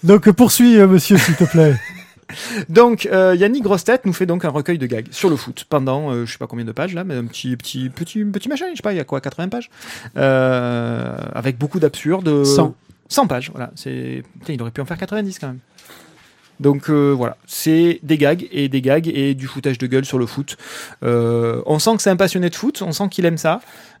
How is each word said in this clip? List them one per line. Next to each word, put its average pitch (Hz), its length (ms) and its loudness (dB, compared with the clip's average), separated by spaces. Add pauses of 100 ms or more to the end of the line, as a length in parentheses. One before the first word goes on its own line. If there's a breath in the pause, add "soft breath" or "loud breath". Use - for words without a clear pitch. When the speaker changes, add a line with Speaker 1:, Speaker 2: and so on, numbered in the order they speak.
Speaker 1:
Donc, 202 260 8
poursuis, 240 480 6
euh, 196 80 10
monsieur, 190 320 6
s'il 165 160 4
te 175 100 4
plaît. 156 360 6
Speaker 2:
<laughs> - 880 -12
Donc, 226 420 4
euh, 185 240 4
Yannick 214 300 2
Grossetête 202 400 0
nous 190 80 0
fait 185 140 -2
donc 175 180 -2
un 165 60 -2
recueil 147 260 -4
de 135 100 -4
gags 117 240 -6
sur - 200 0
le 151 60 0
foot - 300 -10
pendant, 143 460 -2
euh, 120 140 -4
je 113 60 -12
sais - 60 -14
pas 120 80 -10
combien 117 200 -10
de 113 60 -10
pages 160 220 -6
là, 170 80 -8
mais 185 120 -8
un 123 100 -6
petit, 123 320 -8
petit, 127 320 -10
petit, 170 340 -8
petit 208 280 -6
machin, 302 200 -6
je 330 60 -12
sais - 60 -16
pas, 208 100 -4
il 185 60 -4
y - 20 -4
a 135 40 -6
quoi, 135 180 -6
quatre-vingts 165 260 -8
pages, 233 220 -10 (480 loud breath)
euh, 123 1000 0 (180)
avec 120 220 -4
beaucoup 147 240 -4
d'absurdes. 156 640 0
Speaker 3:
Cent. 139 300 2 (340)
Speaker 2:
Cent 269 180 2
pages, 139 240 -4
voilà. 123 260 -12
C'est, 127 460 -10 (180)
putain, - 120 -12
il 127 80 -8
aurait 117 120 -10
pu 143 100 -10
en - 20 -6
faire 170 140 -10
quatre-vingt-dix 196 400 -8
quand 151 80 -12
même. 127 120 -12 (1040 soft breath)
Donc, 139 300 0
euh, 143 260 4
voilà, 120 300 -4
c'est 165 560 2
des 156 160 0
gags 151 340 2
et 143 160 -2
des 131 140 -2
gags 151 260 2
et 139 260 -2
du 135 120 -12
foutage 131 320 -4
de 131 80 -6
gueule 131 180 0
sur 135 140 -4
le 120 80 0
foot. - 320 -10 (460 loud breath)
Euh, 117 600 0
on 156 140 0
sent 220 180 0
que 208 60 -4
c'est 202 80 2
un 185 60 2
passionné 180 340 0
de - 60 -14
foot, 247 260 -6
on 175 100 -6
sent 202 180 -4
qu'il 185 140 -4
aime 165 140 0
ça, 165 240 -2 (380 soft breath)